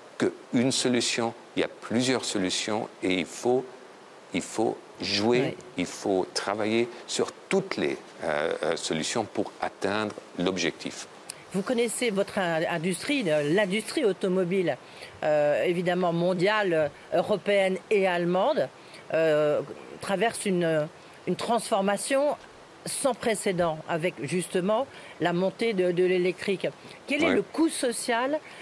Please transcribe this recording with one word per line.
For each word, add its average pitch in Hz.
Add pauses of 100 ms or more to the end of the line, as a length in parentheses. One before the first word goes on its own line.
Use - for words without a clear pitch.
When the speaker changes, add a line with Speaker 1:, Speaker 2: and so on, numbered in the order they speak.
(180)
Speaker 1:
qu'une 120
solution, 117 (240)
il 95
y 82
a -
plusieurs 120
solutions 104 (140)
et 92
il 87
faut, 127 (680)
il 80
faut - (240)
jouer, 101
Speaker 2:
Oui. - (120)
Speaker 1:
il 87
faut 95
travailler 110 (180)
sur - (180)
toutes 190
les, 71 (280)
euh, 80 (100)
euh, 80
solutions 80
pour -
atteindre 104 (240)
l'objectif. 87 (460)
Speaker 2:
Vous 190
connaissez 240
votre 196
in-, 170
industrie, 185
euh, 151 (120)
l'industrie 214
automobile, 185 (480)
euh, 147
évidemment 175
mondiale, 185
euh, 156 (240)
européenne 190 (120)
et 196
allemande, 180 (460)
euh, 151 (400)
traverse 196
une, 165 (400)
une 180
transformation 220 (500)
sans -
précédent 175 (100)
avec 170 (100)
justement 185 (340)
la 175
montée 190
de, 185
de 180
l'électrique. 180 (400)
Quel 294
est 330
Speaker 1:
Ouais. -
Speaker 2:
le 202
coût 320
social, 247 (220)